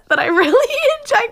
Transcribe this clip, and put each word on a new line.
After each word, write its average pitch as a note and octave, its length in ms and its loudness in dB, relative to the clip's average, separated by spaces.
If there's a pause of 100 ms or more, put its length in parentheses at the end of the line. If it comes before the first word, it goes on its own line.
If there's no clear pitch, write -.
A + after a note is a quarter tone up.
that D4 120 0
I - 80 -2
<laughs> - 0 -
really F#4+ 500 0 (240)
enjoyed. C#5 160 -2
I A#4 140 -2